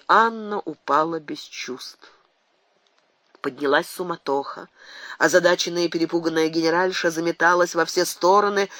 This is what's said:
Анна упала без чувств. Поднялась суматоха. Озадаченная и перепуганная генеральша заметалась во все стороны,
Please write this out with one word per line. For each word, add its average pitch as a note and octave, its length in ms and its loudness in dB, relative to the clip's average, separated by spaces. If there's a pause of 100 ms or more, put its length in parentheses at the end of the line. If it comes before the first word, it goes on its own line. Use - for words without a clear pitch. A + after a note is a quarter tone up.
Анна G#3+ 520 2
упала D#3 600 -2
без D3+ 200 -12
чувств. - 680 -14 (1300)
Поднялась C#3+ 480 0
суматоха. E3+ 800 -6 (480)
Озадаченная F3 640 2
и E3 60 0
перепуганная E3 580 -2
генеральша E3 640 0
заметалась E3+ 640 0
во E3 80 2
все E3+ 220 0
стороны, G3+ 640 2 (100)